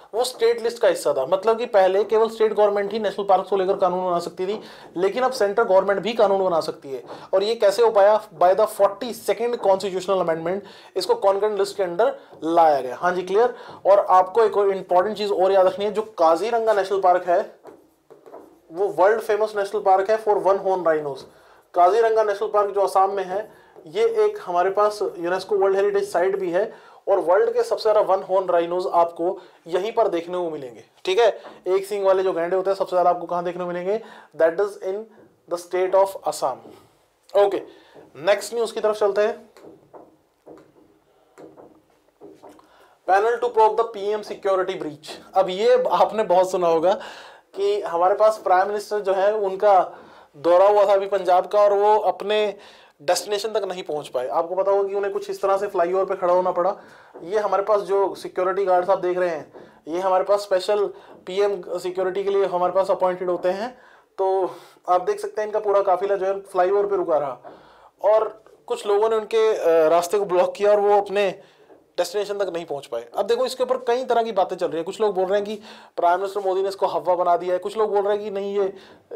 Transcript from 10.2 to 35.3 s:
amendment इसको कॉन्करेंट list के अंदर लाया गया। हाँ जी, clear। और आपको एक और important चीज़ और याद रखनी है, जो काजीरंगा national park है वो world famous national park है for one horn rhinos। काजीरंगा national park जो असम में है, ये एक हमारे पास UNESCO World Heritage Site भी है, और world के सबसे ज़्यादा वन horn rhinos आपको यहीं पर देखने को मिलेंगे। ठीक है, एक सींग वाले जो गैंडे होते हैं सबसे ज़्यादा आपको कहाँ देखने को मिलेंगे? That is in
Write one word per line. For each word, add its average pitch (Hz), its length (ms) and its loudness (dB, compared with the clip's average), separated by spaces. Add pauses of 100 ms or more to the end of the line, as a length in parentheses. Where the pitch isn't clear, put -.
amendment 165 360 -2 (360)
इसको 196 200 0
कॉन्करेंट 196 420 2
list 196 180 -2
के 202 60 -2
अंदर 190 340 -2 (280)
लाया 160 360 4
गया। 123 160 -8
हाँ 180 180 -2
जी, 185 80 -4
clear। 208 320 0 (320)
और 196 140 6
आपको 185 440 2
एक 196 120 0
और 202 140 2
important 185 480 0
चीज़ 208 140 -2
और 190 200 2
याद 190 140 6
रखनी 185 180 -2
है, 208 80 -4
जो 208 100 -4 (160)
काजीरंगा 214 540 2
national 196 280 -2
park 180 260 2
है 180 140 2 (1300)
वो 185 220 -2
world 208 260 4
famous 214 360 -2
national 202 260 -4
park 196 280 2
है 220 140 0
for 208 160 2
one 190 200 2
horn 185 240 -2
rhinos। 151 380 -2 (520)
काजीरंगा 220 480 4
national 208 260 -4
park 202 220 0
जो 196 100 -2
असम 190 320 2
में 196 120 -4
है, 185 160 -6 (460)
ये 440 180 -2 (200)
एक 415 180 -2
हमारे 180 280 0
पास 208 320 0
UNESCO 185 540 -4
World 190 200 2
Heritage 196 340 0
Site 190 260 0
भी 185 140 -4
है, 190 220 -2 (360)
और 190 100 2
world 190 340 2
के 233 100 0
सबसे 214 200 -4
ज़्यादा 214 200 2
वन 190 200 0
horn 190 260 -2
rhinos 175 440 0
आपको 170 460 0 (280)
यहीं 185 260 -4
पर 220 160 2
देखने 175 280 -4
को 175 140 -4
मिलेंगे। 127 340 -12 (200)
ठीक 185 140 0
है, 233 100 6 (380)
एक 190 200 0
सींग 202 200 -4
वाले 190 160 4
जो 185 100 0
गैंडे 170 240 -2
होते 185 140 0
हैं 190 60 -2
सबसे 185 140 -4
ज़्यादा 180 200 2
आपको 175 160 -2
कहाँ 175 180 -4
देखने 180 200 -8
को 175 40 -6
मिलेंगे? 180 320 -4 (360)
That 165 240 2
is 202 120 -2 (120)
in 190 120 -4 (520)